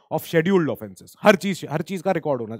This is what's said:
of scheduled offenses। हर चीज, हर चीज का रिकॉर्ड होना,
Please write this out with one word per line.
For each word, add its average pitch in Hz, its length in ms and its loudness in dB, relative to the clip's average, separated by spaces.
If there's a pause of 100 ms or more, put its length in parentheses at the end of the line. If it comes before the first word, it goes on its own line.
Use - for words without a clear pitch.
(140)
of 151 100 -2
scheduled 170 460 2
offenses। 101 440 -10 (100)
हर 208 120 8
चीज, 190 340 -4
हर 151 120 -4
चीज 180 200 -8
का 190 100 -2
रिकॉर्ड 151 300 -2
होना, 113 180 -10